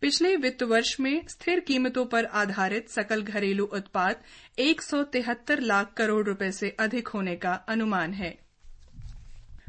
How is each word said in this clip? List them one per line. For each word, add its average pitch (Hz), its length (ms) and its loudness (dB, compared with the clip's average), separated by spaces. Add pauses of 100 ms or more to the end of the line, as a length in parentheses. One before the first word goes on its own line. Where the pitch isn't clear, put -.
पिछले 330 340 4
वित्त 254 280 0
वर्ष 233 360 2
में 277 280 0
स्थिर 349 320 -2
कीमतों 254 460 0
पर 226 200 2
आधारित 202 640 -2
सकल 214 340 -2
घरेलू 202 420 0
उत्पाद 196 560 -2 (380)
एक 311 220 2
सौ 285 220 0
तिहत्तर 254 560 -2
लाख 208 380 2
करोड़ 214 280 2
रुपए 196 260 -2
से 196 280 -4
अधिक 220 280 -2
होने 190 280 -2
का 180 180 -2
अनुमान 202 600 0
है। 190 340 -8 (1200)